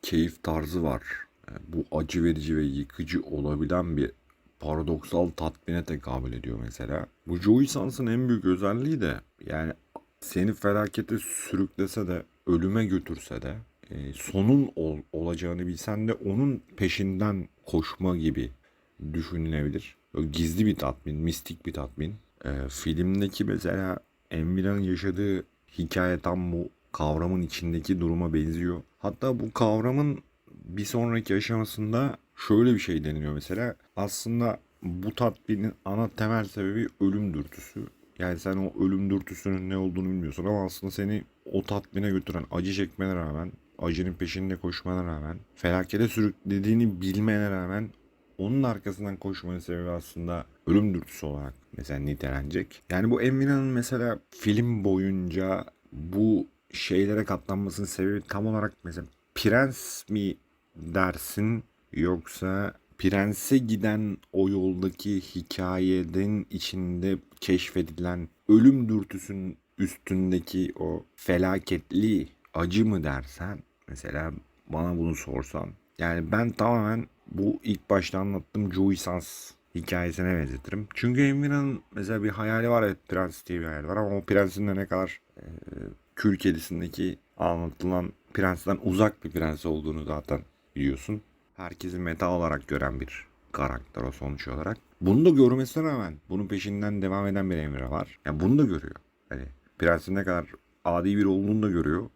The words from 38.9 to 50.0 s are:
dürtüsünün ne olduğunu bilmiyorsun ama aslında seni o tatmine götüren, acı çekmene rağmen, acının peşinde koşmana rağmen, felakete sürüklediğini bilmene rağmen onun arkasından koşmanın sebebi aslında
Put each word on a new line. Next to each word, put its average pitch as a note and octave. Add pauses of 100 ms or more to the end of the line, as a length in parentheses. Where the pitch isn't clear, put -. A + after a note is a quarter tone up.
dürtüsünün F#2+
ne F#2+
olduğunu F#2
bilmiyorsun F2
ama G2+
aslında F#2
seni G2+ (220)
o G2
tatmine G2+
götüren, F2
acı F2+
çekmene F#2+
rağmen, E2 (280)
acının F2
peşinde F#2+
koşmana F2+
rağmen, D#2 (180)
felakete F#2
sürüklediğini G#2
bilmene G#2
rağmen F#2+ (480)
onun B2
arkasından G2+
koşmanın F2+
sebebi F2
aslında E2+ (220)